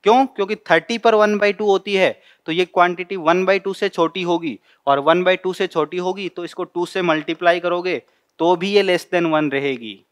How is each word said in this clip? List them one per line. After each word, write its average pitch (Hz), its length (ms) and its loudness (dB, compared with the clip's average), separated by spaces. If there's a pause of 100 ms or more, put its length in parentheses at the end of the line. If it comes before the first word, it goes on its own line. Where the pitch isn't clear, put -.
क्यों? 240 240 4
क्योंकि 208 300 -4
थर्टी 175 420 0
पर 220 160 4
वन 208 240 2
बाई 202 140 0
टू 208 140 -4
होती 196 280 0
है, 190 160 2 (360)
तो 160 60 -6
ये 180 120 0
क्वांटिटी 175 540 0
वन 175 260 2
बाई 190 140 2
टू 190 160 -6
से 202 140 -4
छोटी 175 340 -2
होगी, 170 360 -2 (280)
और 139 120 2
वन 165 260 2
बाई 185 120 2
टू 185 160 -6
से 190 140 -4
छोटी 165 320 -4
होगी 185 300 -6
तो 175 160 -10
इसको 175 200 -10
टू 175 220 -6
से 190 160 -6
मल्टीप्लाई 170 580 0
करोगे 175 420 -4 (380)
तो 170 160 4
भी 185 140 -4
ये 202 120 4
less 185 240 0
than 170 260 -2
one 151 200 0
रहेगी। 123 460 -6 (120)